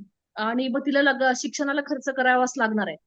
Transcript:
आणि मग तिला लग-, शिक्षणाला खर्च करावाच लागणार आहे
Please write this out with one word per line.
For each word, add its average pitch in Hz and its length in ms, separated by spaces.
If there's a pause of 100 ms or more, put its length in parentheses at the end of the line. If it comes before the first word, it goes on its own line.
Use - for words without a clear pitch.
(360)
आणि 233 320
मग 247 140
तिला 285 200
लग-, 262 340
शिक्षणाला 277 460
खर्च 285 360
करावाच 254 400
लागणार 214 300
आहे 160 200